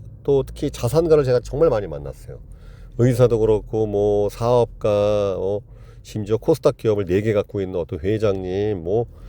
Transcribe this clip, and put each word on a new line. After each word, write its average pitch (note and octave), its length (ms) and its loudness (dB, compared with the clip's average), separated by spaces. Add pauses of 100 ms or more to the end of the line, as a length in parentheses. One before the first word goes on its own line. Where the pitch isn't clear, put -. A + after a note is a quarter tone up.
(240)
또 C#3 180 2
특히 C#3 300 -6
자산가를 D3+ 520 2
제가 B2+ 180 2
정말 D3+ 280 0
많이 G#2+ 160 0
만났어요. C#2+ 540 -12 (580)
의사도 A#2+ 400 4
그렇고 A2 480 2
뭐 G#2 440 2
사업가, G#2 1080 0
어, G2 220 -2 (420)
심지어 G#2+ 360 -4
코스닥 D3 400 0
기업을 G#2 280 0
네 F2+ 160 2
개 A2 120 0
갖고 G2+ 280 -2
있는 F#2 180 -4
어떤 D#2+ 200 -6
회장님, G2 840 -2
뭐 G#2+ 220 -2 (240)